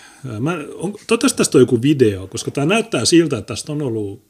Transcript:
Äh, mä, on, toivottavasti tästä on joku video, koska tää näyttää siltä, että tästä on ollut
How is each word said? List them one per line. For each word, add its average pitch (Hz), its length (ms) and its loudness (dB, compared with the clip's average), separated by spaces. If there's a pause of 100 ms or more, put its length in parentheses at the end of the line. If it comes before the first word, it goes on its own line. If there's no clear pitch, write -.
(300)
Äh, 107 100 -8
mä, 156 120 -2 (220)
on, 196 180 -8 (140)
toivottavasti 233 300 0
tästä - 220 2
on 127 40 10
joku 117 200 4
video, 113 440 2
koska - 240 -10
tää 139 160 -2
näyttää 196 380 -2
siltä, 160 340 2
että 101 160 -10
tästä - 180 -10
on 147 100 -6
ollut 110 480 -6